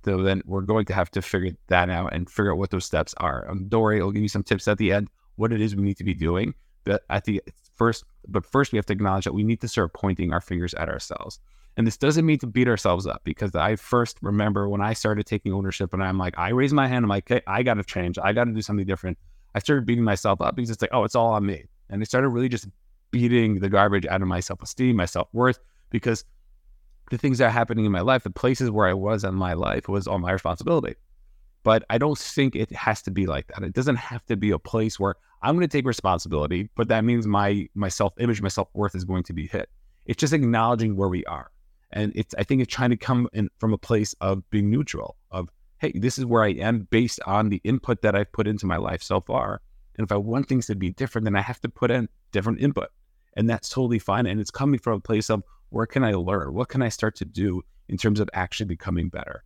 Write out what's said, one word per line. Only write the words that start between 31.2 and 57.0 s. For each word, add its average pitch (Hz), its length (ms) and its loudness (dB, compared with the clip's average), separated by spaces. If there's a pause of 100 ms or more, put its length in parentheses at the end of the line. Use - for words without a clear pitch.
But 110 260 4
I 113 80 0
don't 143 200 2
think - 380 0
it - 160 -2
has - 320 -2
to 95 80 -6
be 92 140 0
like 71 220 -4
that. - 160 -10
It 92 100 -6
doesn't 131 220 2
have 117 300 -10
to 113 100 -2
be 104 160 0
a 80 80 0
place 110 400 -4
where 98 160 0 (260)
I'm 135 140 2
gonna 175 120 2
take 139 180 0
responsibility, 87 880 -2
but 117 140 -2
that 110 160 4
means 117 200 2
my, 101 480 2
my 101 140 -2
self-image, 107 540 0
my 98 80 0
self-worth 101 460 -4
is 92 100 -4
going 92 180 -2
to 85 100 -8
be 78 140 -6
hit. - 220 -6 (360)
It's - 140 -4
just 147 140 2
acknowledging 113 640 2
where 98 120 2
we 90 160 -2
are. 71 260 -12 (400)
And 107 220 -2
it's, - 240 -6
I 110 60 0
think 131 180 2
it's - 100 -2
trying 123 200 0
to 113 60 2
come 120 360 0
in 104 240 0
from 110 160 0
a 98 60 0
place 107 420 0
of 98 300 -2
being 104 180 2
neutral, - 480 -4 (140)
of, 92 180 -6 (300)
"Hey, - 160 -2
this 120 240 0
is 131 60 -2
where 117 180 4
I 104 60 4
am 104 420 0
based 117 340 2
on 104 240 2
the 98 140 0
input 123 400 0
that 104 120 4
I've 101 160 0
put 104 160 0
into 101 200 -2
my 85 100 0
life 95 240 -4
so 95 200 -2
far. 104 420 -4 (340)
And 110 80 0
if 98 60 -6
I 101 60 2
want 113 300 -2
things 127 200 0
to 107 80 -2
be 98 160 -2
different, 117 340 -4
then 101 100 0
I 98 60 4
have 123 200 -6
to 139 80 -4
put 123 200 0
in 120 180 2 (240)
different 104 300 0
input." 139 280 0 (440)
And 113 160 2
that's - 200 -4
totally 120 280 0
fine. 104 300 0
And 101 120 -2
it's 101 120 -6
coming 139 280 0
from 117 140 -2
a 101 60 -2
place 110 320 0
of, 101 100 2 (280)
"Where 113 180 -2
can 135 160 0
I 110 100 2
learn? 87 400 -2
What 120 160 -4
can 135 140 0
I 117 60 2
start 110 260 -2